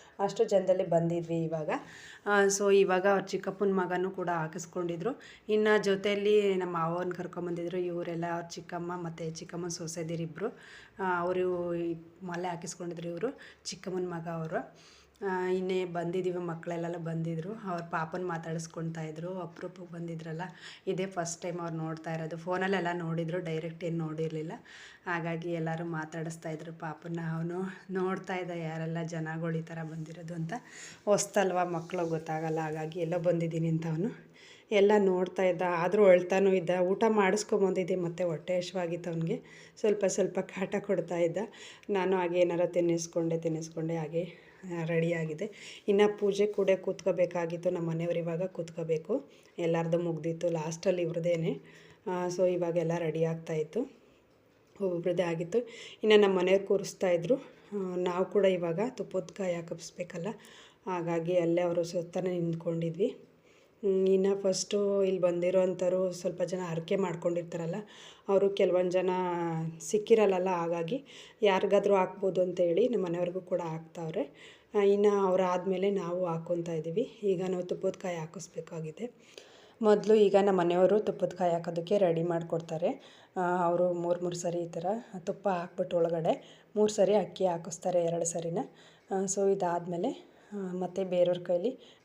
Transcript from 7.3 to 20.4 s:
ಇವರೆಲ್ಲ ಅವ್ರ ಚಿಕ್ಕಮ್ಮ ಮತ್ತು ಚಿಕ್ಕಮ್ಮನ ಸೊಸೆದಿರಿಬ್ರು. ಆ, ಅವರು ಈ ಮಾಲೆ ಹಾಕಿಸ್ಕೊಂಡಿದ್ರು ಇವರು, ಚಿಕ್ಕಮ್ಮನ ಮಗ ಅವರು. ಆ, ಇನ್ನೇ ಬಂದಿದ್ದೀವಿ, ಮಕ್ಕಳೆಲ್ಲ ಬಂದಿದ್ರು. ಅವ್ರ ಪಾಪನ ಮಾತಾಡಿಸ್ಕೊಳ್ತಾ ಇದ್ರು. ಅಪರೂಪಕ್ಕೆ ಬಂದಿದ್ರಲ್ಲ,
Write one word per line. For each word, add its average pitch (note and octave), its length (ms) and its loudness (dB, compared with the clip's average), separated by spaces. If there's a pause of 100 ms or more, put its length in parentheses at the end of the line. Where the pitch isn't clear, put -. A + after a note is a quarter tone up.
ಇವರೆಲ್ಲ E3+ 460 -4 (100)
ಅವ್ರ E3+ 100 -6
ಚಿಕ್ಕಮ್ಮ F3 520 -8
ಮತ್ತು E3 340 -8
ಚಿಕ್ಕಮ್ಮನ E3+ 380 -8
ಸೊಸೆದಿರಿಬ್ರು. E3 800 -6 (500)
ಆ, F3+ 220 0
ಅವರು F3+ 540 0
ಈ E3+ 200 -2 (280)
ಮಾಲೆ F3+ 260 -6
ಹಾಕಿಸ್ಕೊಂಡಿದ್ರು E3+ 600 -8
ಇವರು, F#3 300 -4 (260)
ಚಿಕ್ಕಮ್ಮನ F#3 380 -6
ಮಗ E3+ 260 -6
ಅವರು. E3 460 -6 (480)
ಆ, F#3 260 0
ಇನ್ನೇ F#3 360 0
ಬಂದಿದ್ದೀವಿ, F3 540 -2
ಮಕ್ಕಳೆಲ್ಲ E3+ 580 -6
ಬಂದಿದ್ರು. E3 560 -4
ಅವ್ರ F#3+ 300 -6
ಪಾಪನ E3+ 400 -6
ಮಾತಾಡಿಸ್ಕೊಳ್ತಾ E3 800 -6
ಇದ್ರು. D#3+ 360 -8
ಅಪರೂಪಕ್ಕೆ F3 540 -12
ಬಂದಿದ್ರಲ್ಲ, E3 500 -8 (440)